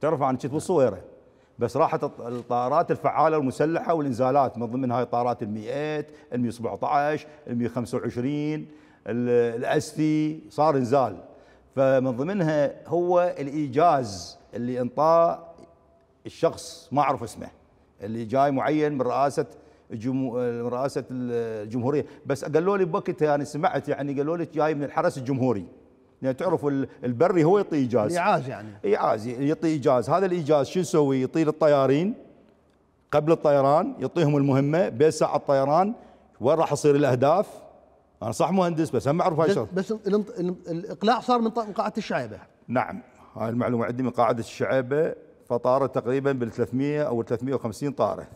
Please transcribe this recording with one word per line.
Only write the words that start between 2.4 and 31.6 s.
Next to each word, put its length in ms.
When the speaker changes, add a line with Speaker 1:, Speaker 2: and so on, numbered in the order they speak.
Speaker 1:
الفعالة 480
والمسلحة 560
والإنزالات، 640
من 80
ضمن 260
هاي 100
الطائرات 400
الميات، 680
المية 180
سبعة 320
عشر، 440
المية 220
خمسة 300
وعشرين، 680
ال-، 500
الأستي، 840
صار 260
إنزال. 400
فمن 340
ضمنها 800
هو 500
الإيجاز 1000
اللي 260
انطاه 640
الشخص، 680
ما 100
أعرف 200
اسمه، 260
اللي 220
جاي 260
معين 420
من 100
رئاسة 440
الجمو-، 420
من 320
رئاسة 440
الجمهورية. 960
بس 180
قالوا 320
لي 80
بوقتها، 420
يعني 180
سمعت، 440
يعني 260
قالوا 220
لي 80
جاي 300
من 100
الحرس 340
الجمهوري. 480
يعني 120
تعرف 320
ال-، 220
البري 400
هو 140
يعطي 180
إيجاز. 360
Speaker 2:
الإيعاز 360
يعني. 200
Speaker 1:
إيعاز، 420
يعطي 400
إيجاز. 440
هذا 160
الإيجاز 400
شو 140
يسوي؟ 400
يعطي 240
للطيارين 720